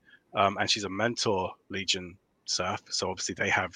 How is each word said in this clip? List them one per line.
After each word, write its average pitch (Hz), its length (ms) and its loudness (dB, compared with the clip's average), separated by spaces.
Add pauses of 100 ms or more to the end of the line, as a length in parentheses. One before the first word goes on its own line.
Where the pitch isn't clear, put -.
(340)
Um, 98 260 4
and 107 100 2
she's 104 140 0
a 95 40 -2
mentor 101 640 0 (200)
Legion 92 460 -4 (280)
serf, 92 460 -2
so 92 200 -2
obviously 92 240 -4
they 101 160 0
have 92 260 2